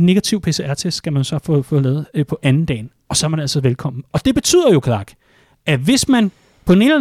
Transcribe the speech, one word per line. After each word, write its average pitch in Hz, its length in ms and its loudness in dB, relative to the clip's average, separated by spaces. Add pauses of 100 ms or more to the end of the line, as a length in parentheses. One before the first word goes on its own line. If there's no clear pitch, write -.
negativ 190 360 0
P - 100 -4
C - 80 -4
R-test 143 380 -4
skal - 160 -6
man 139 100 0
så 147 200 -4
få, 147 180 0
få 143 180 -2
lavet, 139 340 -2
øh, 151 120 -2
på - 180 -8
anden 147 220 2
dagen. 120 240 -8 (200)
Og - 80 -4
så - 80 -2
er 156 40 -2
man 156 100 -4
altså 147 200 -4
velkommen. 127 440 -4 (100)
Og 147 120 -4
det 262 100 2
betyder 339 380 2
jo, 143 100 4
Clark, 107 300 -4 (520)
at 143 140 0
hvis 202 280 0
man 233 240 2 (340)
på 175 80 4
en 190 80 6
eller 285 200 4